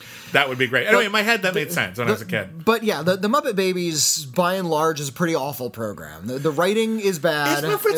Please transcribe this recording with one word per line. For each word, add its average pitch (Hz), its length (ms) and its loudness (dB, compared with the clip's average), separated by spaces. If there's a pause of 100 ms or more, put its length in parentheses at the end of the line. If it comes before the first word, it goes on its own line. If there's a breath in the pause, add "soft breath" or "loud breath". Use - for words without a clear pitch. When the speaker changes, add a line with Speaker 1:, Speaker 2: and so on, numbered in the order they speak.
(340 loud breath)
Speaker 1:
That 143 140 4
would 127 120 -6
be 127 80 4
great. 123 180 2
Anyway, 220 160 6
Speaker 2:
But 226 60 2
Speaker 1:
in 196 40 -4
my 208 120 2
head, 226 180 2
that 185 140 0
Speaker 2:
the, 156 60 0
Speaker 1:
made 147 100 -4
sense 107 260 -2
when 120 80 -2
Speaker 2:
the, 117 80 2
Speaker 1:
I - 0 -
was 107 80 -2
a 110 60 -12
kid. 104 380 -6
Speaker 2:
But 226 180 2
yeah, 180 180 -2
the, 180 140 2
the 196 120 -2
Muppet 269 280 0
Babies, 175 680 0
by 175 280 0
and 190 160 -2
large, 156 300 2
is 143 100 -6
a - 20 -8
pretty 165 220 0
awful 135 380 -4
program. 87 560 -10
The, 127 100 -4
the 143 140 0
writing 214 480 2
is 196 180 0
bad. 147 460 2
Speaker 1:
It's, 415 200 0
it's 440 140 2